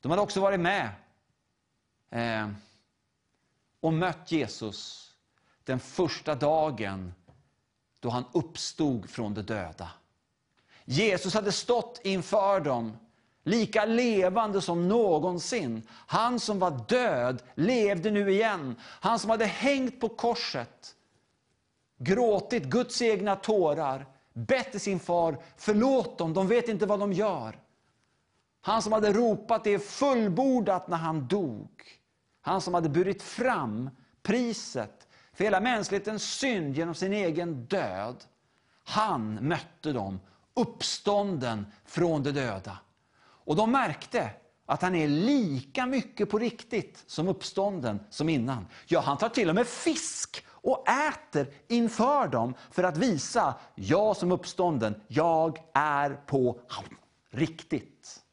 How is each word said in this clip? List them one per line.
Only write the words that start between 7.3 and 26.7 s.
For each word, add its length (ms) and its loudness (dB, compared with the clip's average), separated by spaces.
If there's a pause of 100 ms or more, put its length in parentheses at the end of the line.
då 100 -6
han 220 -4
uppstod 800 -4
från 240 -6
de 80 -6
döda. 480 -8 (960)
Jesus 480 0
hade 180 0
stått 520 -2
inför 560 2
dem, 380 -2 (460)
lika 420 2
levande 760 2
som 260 0
någonsin. 1000 0
Han 500 -2
som 200 -2
var 280 0
död 560 0 (120)
levde 560 2
nu 200 2
igen. 500 0
Han 380 -2
som 100 -6
hade 160 2
hängt 540 0
på 100 -2
korset, 840 -4 (1040)
gråtit 680 2
Guds 380 0
egna 340 2
tårar, 680 0 (280)
bett 380 -2
till 100 -6
sin 180 -2
far, 380 2 (200)
"Förlåt 600 2
dem, 160 -2
de 140 2
vet 200 2
inte 180 0